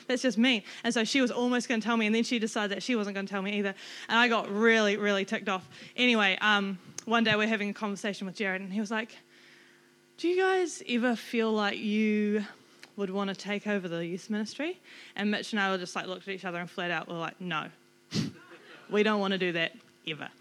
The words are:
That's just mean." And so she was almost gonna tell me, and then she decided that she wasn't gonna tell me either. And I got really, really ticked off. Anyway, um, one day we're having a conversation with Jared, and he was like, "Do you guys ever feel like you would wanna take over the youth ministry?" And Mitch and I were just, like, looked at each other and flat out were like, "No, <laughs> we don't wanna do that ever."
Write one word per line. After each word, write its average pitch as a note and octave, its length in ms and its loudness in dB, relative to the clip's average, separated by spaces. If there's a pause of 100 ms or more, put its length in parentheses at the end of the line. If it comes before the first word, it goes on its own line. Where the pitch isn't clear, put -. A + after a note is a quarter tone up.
That's B3+ 160 0
just A3+ 160 2
mean." A#3 240 4 (220)
And A#3 100 0
so A#3 80 2
she A3 180 2
was B3 120 4
almost B3 360 0
gonna A3+ 120 0
tell A3+ 160 0
me, A3 100 2
and G#3+ 80 2
then A3+ 80 4
she A#3 160 0
decided G#3 380 -2
that F#3+ 60 -8
she B3+ 120 -2
wasn't G3+ 220 -2
gonna G3 100 -4
tell G3 160 -4
me G3+ 160 -2
either. G3 160 -2 (340)
And A3+ 100 4
I A#3+ 100 8
got G#3+ 260 2
really, G#3+ 420 6
really G3+ 280 2
ticked G#3 240 -4
off. F#3 200 -4 (280)
Anyway, A3 440 4
um, G3 380 2 (260)
one A3+ 200 4
day G#3+ 100 4
we're G#3+ 140 2
having G#3 220 0
a G3 40 -6
conversation G3+ 520 -6
with F3+ 100 -10
Jared, F#3+ 260 -2
and F#3+ 100 -10
he G3+ 80 -2
was G#3 120 -4
like, A3 240 -6 (1000)
"Do E4 100 0
you F4+ 120 2
guys F#4+ 480 2
ever A#3+ 280 2
feel A3+ 360 0
like G#3 260 0
you G#3+ 680 2 (520)
would G3+ 140 -4
wanna G3 240 -2
take G3+ 320 -6
over G3+ 220 0
the E3+ 180 -4
youth F3+ 240 -8
ministry?" A3 480 -4 (380)
And G#3 160 0
Mitch - 200 -4
and G#3+ 80 0
I G3 100 2
were F#3+ 80 0
just, F3+ 180 -6
like, E3 100 -6
looked F#3 220 -10
at G3 60 -6
each F#3 100 -12
other F3 160 -4
and F3 100 -8
flat F3 220 -4
out D#3+ 160 -4
were F3 60 -6
like, E3 260 -6
"No, E3+ 260 -4 (460)
<laughs> - 80 0 (680)
we G#3 120 2
don't G#3+ 180 2
wanna F#3+ 180 -2
do F3+ 140 0
that E3 200 -2 (340)
ever." D3+ 220 -10 (120)